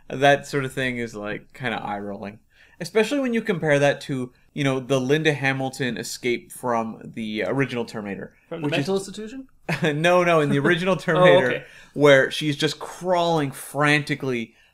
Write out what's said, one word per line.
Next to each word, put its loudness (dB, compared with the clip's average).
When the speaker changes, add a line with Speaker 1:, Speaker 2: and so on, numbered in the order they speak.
Speaker 1:
That 4
sort -2
of -8
thing -4
is, -8
like, -10
kinda -4
eye-rolling. -8
Especially 0
when -2
you -2
compare 0
that 2
to, -8
you -2
know, 0
the 0
Linda 2
Hamilton -4
escape -6
from -4
the -6
original -2
Terminator. -10
Speaker 2:
From -10
the -4
Speaker 1:
which -2
is 0
Speaker 2:
mental -2
institution? -10
Speaker 1:
<laughs> -4
No, 4
no, 4
in 0
the 2
original 2
Speaker 2:
<laughs> -2
Oh, -
Speaker 1:
Terminator, 6
Speaker 2:
okay. -4
Speaker 1:
where 8
she's -2
just -2
crawling 0
frantically, -2